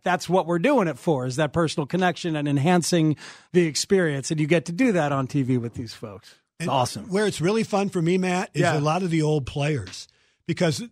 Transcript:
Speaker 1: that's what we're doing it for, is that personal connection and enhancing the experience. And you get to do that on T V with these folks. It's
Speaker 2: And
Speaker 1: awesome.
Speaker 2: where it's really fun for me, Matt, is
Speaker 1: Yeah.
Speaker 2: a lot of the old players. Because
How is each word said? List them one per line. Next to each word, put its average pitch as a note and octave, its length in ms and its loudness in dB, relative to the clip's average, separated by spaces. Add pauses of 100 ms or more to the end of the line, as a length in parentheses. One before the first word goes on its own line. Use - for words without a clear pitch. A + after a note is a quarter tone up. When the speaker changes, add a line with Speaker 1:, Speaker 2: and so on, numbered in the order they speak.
Speaker 1:
that's F3+ 260 -2
what E3+ 180 2
we're E3+ 120 0
doing A3+ 280 2
it C#3+ 100 -4
for, C3+ 280 0
is B2+ 100 -4
that D3+ 160 0
personal D#3+ 340 0
connection F3 520 0
and D3 100 -2
enhancing D#3 720 2 (340)
the F3 160 4
experience. D3+ 640 0
And D#3+ 80 -2
you D3+ 80 0
get E3 200 2
to F3 40 -8
do A3+ 220 2
that D3+ 180 2
on C3+ 160 0
T C#3+ 140 0
V B2+ 160 0
with A#2 160 -4
these A#2+ 200 -10
folks. G2+ 360 -16
It's - 320 -20
Speaker 2:
And E3 80 -4
Speaker 1:
awesome. B2+ 400 -2
Speaker 2:
where G3+ 180 0
it's F3 140 -4
really G#3 240 2
fun G3+ 240 0
for F3+ 120 -2
me, E3+ 160 2
Matt, F#3 360 -2
is D3 80 0
Speaker 1:
Yeah. E3 160 2
Speaker 2:
a - 20 0
lot D#3 240 0
of F#3 60 -2
the D#3+ 120 0
old D3+ 240 0
players. C#3+ 640 -6 (400)
Because E3+ 300 0 (140)